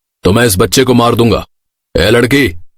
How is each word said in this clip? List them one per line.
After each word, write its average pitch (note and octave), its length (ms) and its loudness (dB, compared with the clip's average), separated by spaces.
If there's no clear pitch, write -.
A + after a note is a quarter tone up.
तो F2+ 80 0
मैं A#2 140 2
इस G#2+ 120 -2
बच्चे A2+ 260 0
को B2+ 100 0
मार A#2+ 220 2
दूंगा। A2+ 300 0
ए F2+ 120 0
लड़की, B2 460 0